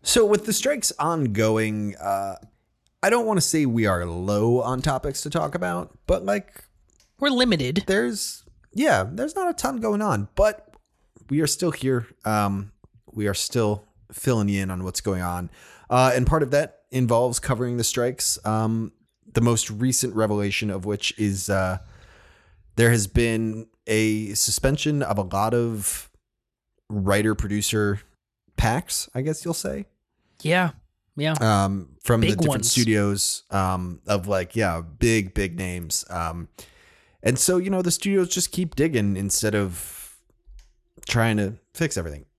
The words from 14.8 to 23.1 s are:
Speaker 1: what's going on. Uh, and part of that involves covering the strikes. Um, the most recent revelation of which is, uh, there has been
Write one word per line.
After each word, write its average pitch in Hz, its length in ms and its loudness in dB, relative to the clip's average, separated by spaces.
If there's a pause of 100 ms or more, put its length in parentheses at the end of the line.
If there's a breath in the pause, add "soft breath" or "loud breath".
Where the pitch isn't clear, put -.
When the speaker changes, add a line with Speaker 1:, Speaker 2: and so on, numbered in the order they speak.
Speaker 1:
what's 92 180 -6
going 92 200 -2
on. 87 280 -4 (400 loud breath)
Uh, 127 260 6
and 127 100 2
part 151 180 4
of 127 80 -2
that 143 400 0
involves 120 480 2
covering 120 380 -2
the 117 60 -2
strikes. - 640 -2
Um, 110 480 -2 (380)
the - 100 2
most 117 280 2
recent 123 460 -2
revelation 104 540 0
of 95 160 -6
which 101 340 -4
is, 98 300 0
uh, 95 300 0 (1000 soft breath)
there 117 120 6
has 110 180 2
been 113 600 0 (200)